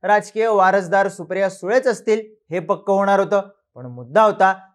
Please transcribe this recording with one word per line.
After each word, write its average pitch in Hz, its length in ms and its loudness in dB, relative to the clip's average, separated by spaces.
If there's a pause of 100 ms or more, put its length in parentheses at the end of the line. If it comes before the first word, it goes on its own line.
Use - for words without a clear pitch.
राजकीय 208 460 0
वारसदार 196 600 2
सुप्रिया 185 420 -4
सुळेच 220 360 -2
असतील 220 360 -2 (280)
हे 170 80 -4
पक्क 185 320 -4
होणार 196 300 2
होतं, 196 220 0 (320)
पण 127 120 -16
मुद्दा 123 360 -2
होता 202 320 2 (200)